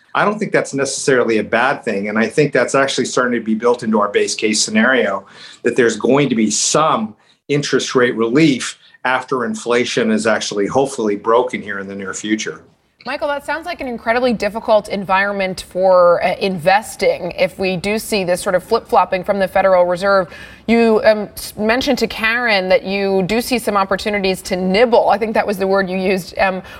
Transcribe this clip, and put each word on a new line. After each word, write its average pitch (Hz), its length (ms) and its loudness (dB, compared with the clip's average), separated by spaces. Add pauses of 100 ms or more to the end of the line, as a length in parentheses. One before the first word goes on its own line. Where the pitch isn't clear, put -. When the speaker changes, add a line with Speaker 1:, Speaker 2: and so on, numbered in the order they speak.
(140)
Speaker 1:
I 147 100 0
don't 208 140 -2
think 196 140 -6
that's 135 200 -2
necessarily 123 680 0
a 104 40 0
bad 117 400 0
thing. 101 260 -4
And 107 120 -2
I 113 80 0
think 147 240 0
that's 127 240 0
actually 135 300 0
starting 123 340 -2
to 104 40 -8
be 110 120 0
built 120 260 0
into 110 160 2
our 101 100 2
base 104 280 0
case 107 260 0
scenario, 110 640 0 (380)
that 117 100 0
there's 117 220 2
going 139 320 2
to 120 80 0
be 110 160 2
some 139 640 0 (320)
interest 143 480 -2
rate 123 180 2
relief 117 640 0 (260)
after 127 400 -2
inflation 113 680 -2
is 107 120 0
actually 104 440 -2
hopefully 117 480 0
broken 113 440 0
here 101 200 -8
in 98 80 -12
the 98 80 -12
near 95 180 -10
future. 107 480 -6 (440)
Speaker 2:
Michael, 294 220 -6
that 285 180 -6
sounds 320 180 -6
like 339 160 -10
an 269 80 -8
incredibly 240 460 0
difficult 208 560 0
environment 196 800 -2
for, 180 520 6
uh, - 140 0
investing 185 920 0
if - 280 -2
we 185 200 -2
do 208 200 -2
see 208 260 -4
this 175 180 -2
sort 190 120 0
of 180 80 0
flip-flopping 190 640 0
from 202 140 0
the 190 100 0
Federal 190 380 4
Reserve. 185 420 2 (400)
You, 226 360 4
um, 214 160 4 (120)
s-, - 240 -14
mentioned 240 440 0
to 226 60 2
Karen 220 600 0
that 185 140 4
you 196 400 0
do 214 180 -2
see 240 180 -2
some 214 160 -4
opportunities 196 680 -2
to 190 140 -6
nibble. 196 520 2
I 202 80 4
think 220 160 -4
that 214 140 0
was 202 100 -2
the 190 100 -2
word 190 220 2
you 185 80 -4
used, 185 420 -2
um, 190 220 0 (180)